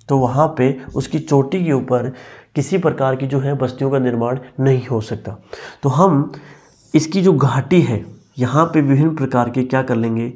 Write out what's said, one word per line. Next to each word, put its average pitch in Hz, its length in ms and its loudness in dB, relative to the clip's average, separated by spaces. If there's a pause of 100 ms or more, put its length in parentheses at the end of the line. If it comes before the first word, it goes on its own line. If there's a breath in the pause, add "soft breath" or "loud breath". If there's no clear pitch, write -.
तो 139 80 2
वहाँ 131 300 2 (100)
पे 127 140 2 (240 loud breath)
उसकी 139 260 -4
चोटी 143 440 0
के 160 80 0
ऊपर 123 360 0 (460 loud breath)
किसी 151 240 0
प्रकार 139 360 0
की 135 120 -4
जो 139 120 -2
है 139 160 -2
बस्तियों 135 360 -2
का 135 80 2
निर्माण 123 400 -2 (200 loud breath)
नहीं 131 280 2
हो 117 140 -2
सकता, 107 360 -10 (460 loud breath)
तो 143 60 2
हम 151 420 2 (600 loud breath)
इसकी 185 280 0
जो 180 120 6
घाटी 135 500 2
है 117 200 -2 (360)
यहाँ 131 280 2
पे 160 140 2
विभिन्न 143 340 2
प्रकार 131 340 -2
के 127 140 -2
क्या 131 200 -2
कर 127 120 -2
लेंगे? 113 400 -2